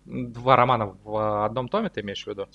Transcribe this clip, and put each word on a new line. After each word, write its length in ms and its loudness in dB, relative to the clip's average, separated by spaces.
м, 280 -8
два 240 4
романа 460 4
в 420 0
одном 240 -4
томе, 200 -2
ты 120 -8
имеешь 240 -8
в 20 -20
виду? 280 -8